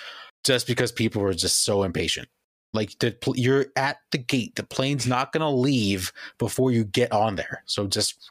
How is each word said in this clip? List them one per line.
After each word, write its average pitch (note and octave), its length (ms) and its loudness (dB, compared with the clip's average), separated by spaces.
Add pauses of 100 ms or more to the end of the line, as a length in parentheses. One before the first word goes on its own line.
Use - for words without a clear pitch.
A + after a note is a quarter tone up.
(420)
just B2 240 2
because A#2+ 240 0
people A2 320 0
were G2 120 2
just F2 300 0
so G2+ 200 2
impatient. F2 420 -2 (460)
Like, A2 260 -4
the A#2 140 0
pl-, C3 240 -4
you're C3 300 4 (100)
at C#3 220 0 (120)
the - 80 -2
gate. C3 380 -2
The - 80 -4
plane's C3+ 420 -2
not B2+ 260 0
gonna D#3 220 0
leave A2+ 580 2 (260)
before B2+ 340 0
you A#2 120 4
get A#2+ 280 0
on G#2+ 240 2
there. - 300 -8
So G2+ 200 -2
just - 440 -4